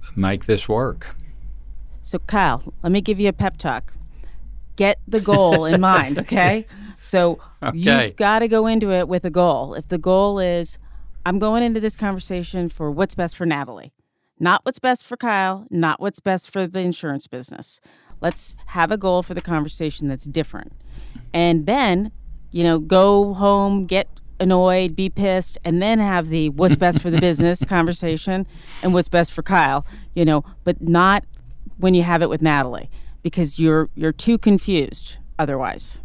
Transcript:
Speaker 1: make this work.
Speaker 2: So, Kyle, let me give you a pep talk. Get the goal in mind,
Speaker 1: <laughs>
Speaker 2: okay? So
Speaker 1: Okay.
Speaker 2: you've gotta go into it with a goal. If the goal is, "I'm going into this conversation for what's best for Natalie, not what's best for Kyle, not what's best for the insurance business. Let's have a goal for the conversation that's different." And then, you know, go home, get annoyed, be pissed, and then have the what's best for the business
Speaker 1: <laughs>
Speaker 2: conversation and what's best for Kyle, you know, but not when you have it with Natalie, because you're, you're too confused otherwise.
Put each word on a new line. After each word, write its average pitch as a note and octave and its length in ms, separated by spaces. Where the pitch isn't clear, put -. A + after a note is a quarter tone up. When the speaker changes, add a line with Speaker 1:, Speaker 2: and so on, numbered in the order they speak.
Speaker 1:
make G2 300
this - 220
work. A2+ 460
Speaker 2:
So, - 180
Kyle, F3+ 420
let F3 100
me G3+ 80
give G3+ 200
you G3+ 80
a F#3+ 40
pep G3 260
talk. - 360
Get G3+ 300
the A3 140
goal F#3 440
in E3+ 160
mind, E3+ 380
Speaker 1:
<laughs> - 20
Speaker 2:
okay? G#3 460
So F3 400
Speaker 1:
Okay. C#3 460
Speaker 2:
you've - 80
gotta A3 320
go A3 180
into A3 260
it F3+ 160
with F3 160
a F3+ 60
goal. D3 440
If - 140
the F3+ 100
goal G3 400
is, F3 400
"I'm F#3 120
going G#3+ 240
into A3+ 180
this G#3+ 160
conversation F3+ 720
for D#3 220
what's F3 240
best F3 220
for F3 100
Natalie, C#3 460
not F3+ 240
what's C4 140
best B3+ 280
for A#3+ 100
Kyle, G3 540
not E3 300
what's G3 200
best F#3 300
for F#3+ 160
the F#3 140
insurance D#3+ 460
business. - 520
Let's - 360
have E3 240
a G#3+ 60
goal F#3 260
for F3+ 120
the F3 80
conversation D3+ 680
that's C3+ 160
different." - 480
And E3 340
then, G#3 440
you E3+ 140
know, E3 140
go G3 560
home, G3+ 520
get F#3 220
annoyed, F#3 560
be F#3+ 120
pissed, F#3 560
and E3+ 160
then A3 200
have F#3 280
the D#3+ 220
what's D3+ 260
best F3 240
for F3 100
the E3 100
business E3+ 440
Speaker 1:
<laughs> - 40
Speaker 2:
conversation F3 800
and F#3 120
what's F3 140
best E3+ 240
for D#3+ 100
Kyle, D3 440
you E3+ 100
know, D3+ 180
but F3 180
not F3 420
when F#3 180
you F3 80
have E3+ 200
it E3 60
with C#3 140
Natalie, C#3 460
because E3 360
you're, D#3 360
you're D#3+ 180
too A3+ 260
confused - 800
otherwise. C#3 680